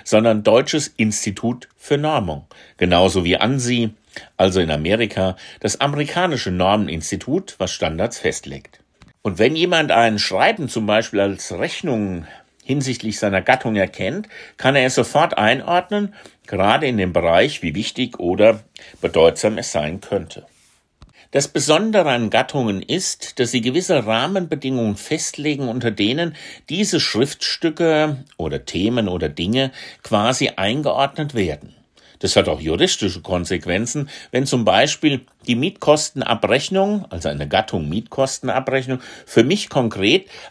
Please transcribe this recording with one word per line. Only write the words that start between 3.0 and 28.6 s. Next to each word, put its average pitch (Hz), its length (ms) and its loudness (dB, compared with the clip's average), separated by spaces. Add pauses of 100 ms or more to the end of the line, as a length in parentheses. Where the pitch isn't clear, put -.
wie 87 140 2
ansi, 120 540 0 (440)
also 95 240 4
in 82 100 0
Amerika, 95 680 0 (240)
das - 180 -2
amerikanische 147 720 -2
Normeninstitut, 92 1080 -2
was 90 120 -2
Standards 82 480 -4
festlegt. - 640 -8 (400)
Und 92 180 -6
wenn 131 160 4
jemand 160 380 2
ein 110 260 4
Schreiben 135 480 0
zum 110 180 -4
Beispiel 107 360 2
als 98 320 -2
Rechnung 98 720 -4 (340)
hinsichtlich 127 580 -4
seiner 98 220 0
Gattung 117 360 2
erkennt, 101 500 -2 (300)
kann 135 180 2
er 131 120 4
es 127 80 -2
sofort 147 420 2
einordnen, 180 760 0 (320)
gerade 107 420 2
in 123 100 0
dem 92 160 0
Bereich, 87 500 2
wie 82 100 -4
wichtig - 460 -6
oder 92 420 4 (380)
bedeutsam 85 580 2
es - 140 -8
sein 78 300 -4
könnte. - 440 -8 (880)
Das 139 180 0
Besondere 165 600 2
an 120 200 0
Gattungen 110 520 0
ist, - 580 -6
dass 120 120 0
sie 127 80 0
gewisse 131 460 0
Rahmenbedingungen 131 920 -2
festlegen, 147 720 -4
unter 117 240 -2
denen 147 440 0 (340)
diese 175 320 0
Schriftstücke 156 1200 0 (140)
oder 73 280 -6